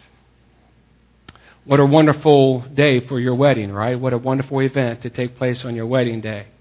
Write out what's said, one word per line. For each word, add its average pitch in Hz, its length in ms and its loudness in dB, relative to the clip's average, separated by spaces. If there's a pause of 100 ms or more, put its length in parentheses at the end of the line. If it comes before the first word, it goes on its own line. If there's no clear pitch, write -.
(1700)
What 139 140 2
a 143 60 6
wonderful 143 760 4
day 139 400 0
for 127 180 -6
your 123 160 -2
wedding, 120 360 0
right? 113 280 -4
What 127 140 -4
a 120 40 0
wonderful 135 440 -4
event 131 400 -2
to 123 80 -10
take 123 280 -8
place 127 260 -4
on 120 120 -10
your 113 100 -8
wedding 120 340 -2
day. 104 280 -10 (140)